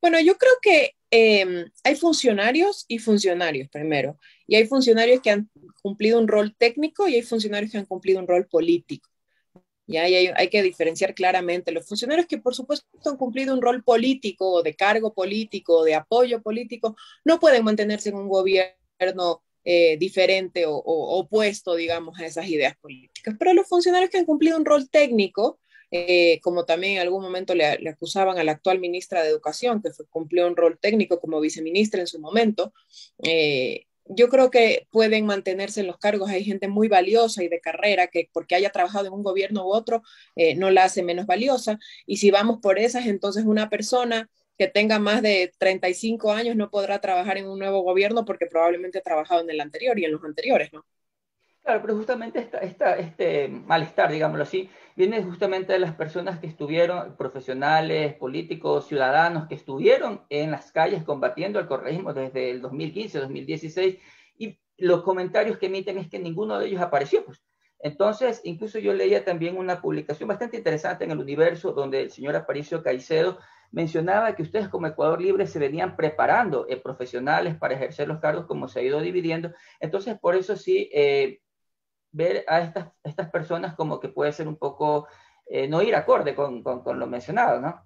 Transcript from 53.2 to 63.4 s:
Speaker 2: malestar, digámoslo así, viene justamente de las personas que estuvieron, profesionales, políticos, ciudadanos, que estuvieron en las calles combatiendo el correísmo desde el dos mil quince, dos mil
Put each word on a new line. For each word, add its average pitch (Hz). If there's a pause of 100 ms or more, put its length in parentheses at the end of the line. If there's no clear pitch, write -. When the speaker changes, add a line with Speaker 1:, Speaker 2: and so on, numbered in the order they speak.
Speaker 2:
malestar, 160
digámoslo 156
así, 185 (280)
viene 202
justamente 185
de 190
las 170
personas 175
que 170
estuvieron, 160
profesionales, 147
políticos, 151
ciudadanos, 156
que -
estuvieron 202
en 147
las -
calles 165
combatiendo 156
el 165
correísmo 151
desde 131
el 127
dos 127
mil 156
quince, 202
dos 135
mil 139